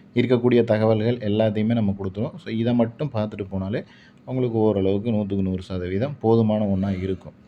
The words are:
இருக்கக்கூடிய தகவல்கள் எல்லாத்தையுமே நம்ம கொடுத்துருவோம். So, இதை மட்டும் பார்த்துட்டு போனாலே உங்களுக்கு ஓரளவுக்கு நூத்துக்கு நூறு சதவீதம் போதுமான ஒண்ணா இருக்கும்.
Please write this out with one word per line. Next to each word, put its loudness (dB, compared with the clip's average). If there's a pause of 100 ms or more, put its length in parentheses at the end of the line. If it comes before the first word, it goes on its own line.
(140)
இருக்கக்கூடிய 4
தகவல்கள் 2
எல்லாத்தையுமே 0
நம்ம 0
கொடுத்துருவோம். -6
So, -12
இதை 0
மட்டும் 0
பார்த்துட்டு -4
போனாலே -4 (400)
உங்களுக்கு -2
ஓரளவுக்கு 2
நூத்துக்கு 0
நூறு -2
சதவீதம் -4
போதுமான 4
ஒண்ணா 0
இருக்கும். -6 (160)